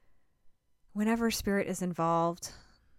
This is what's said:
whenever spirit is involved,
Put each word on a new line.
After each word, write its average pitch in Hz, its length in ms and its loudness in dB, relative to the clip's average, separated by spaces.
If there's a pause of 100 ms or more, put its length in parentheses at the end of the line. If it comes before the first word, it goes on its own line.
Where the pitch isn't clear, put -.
(920)
whenever 226 360 2
spirit 202 380 0
is 185 140 -4
involved, 170 720 0 (460)